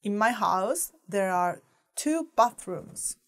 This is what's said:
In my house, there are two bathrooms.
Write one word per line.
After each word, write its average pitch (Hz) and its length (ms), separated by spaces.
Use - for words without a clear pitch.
In 202 160
my 226 120
house, 208 600
there 190 240
are 180 320
two 320 400
bathrooms. - 800